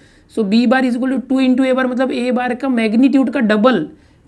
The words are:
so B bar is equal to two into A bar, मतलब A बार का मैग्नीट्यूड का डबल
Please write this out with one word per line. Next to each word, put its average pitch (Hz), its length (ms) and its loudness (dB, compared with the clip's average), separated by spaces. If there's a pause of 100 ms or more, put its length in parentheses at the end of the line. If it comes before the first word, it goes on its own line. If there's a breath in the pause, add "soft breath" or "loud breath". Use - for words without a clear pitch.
(340 loud breath)
so 226 100 -2
B 226 240 2
bar 262 140 2
is 254 160 0
equal 254 140 -2
to 262 120 -4
two 262 160 -2
into 254 260 2
A 262 100 0
bar, 254 100 0
मतलब 254 260 -2
A 254 200 -4
बार 247 240 -2
का 269 140 -6
मैग्नीट्यूड 240 600 2
का 277 120 -4
डबल 214 460 2 (400 soft breath)